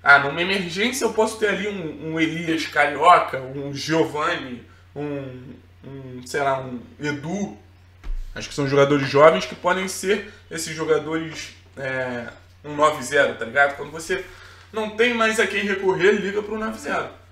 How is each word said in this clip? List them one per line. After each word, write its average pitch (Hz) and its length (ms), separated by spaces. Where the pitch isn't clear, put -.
"Ah, 139 160
numa 143 220
emergência 196 640
eu 220 80
posso 220 240
ter 214 120
ali 196 180
um, 160 460
um 160 60
Elias 160 460
Carioca, 147 760
um 139 340
Giovani, 151 920
um, 139 580
um, 131 420
sei 147 160
lá, 135 180
um 127 220
Edu." 151 560
Acho - 160
que - 60
são 143 120
jogadores 139 400
jovens 156 380
que - 80
podem 185 340
ser - 460
esses 160 260
jogadores, 156 800
é, 127 500
um 147 120
nove 147 280
zero, 127 320
tá 113 100
ligado? 139 320
Quando 147 140
você 165 340
não 214 180
tem 240 220
mais 220 260
a 208 60
quem 196 180
recorrer, 190 480
liga 202 300
pro 208 160
nove 214 220
zero. - 300